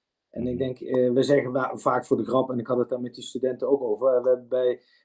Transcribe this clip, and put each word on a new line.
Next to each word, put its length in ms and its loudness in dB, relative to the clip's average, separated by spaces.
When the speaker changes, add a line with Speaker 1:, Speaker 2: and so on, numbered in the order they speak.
Speaker 1:
En 120 -8
ik 60 -4
Speaker 2:
Mhm. 100 -4
Speaker 1:
denk, 220 -4
eh, 320 2
we 120 4
zeggen 280 2
wa-, 260 -2
vaak 280 0
voor 120 0
de 80 -2
grap, 260 0
en 80 -4
ik 80 -6
had 100 0
het 120 0
daar 120 -6
met 140 -8
die 80 -14
studenten 460 -4
ook 120 2
over, 340 0
eh, 80 2
we 60 2
hebben 180 0
bij, 340 0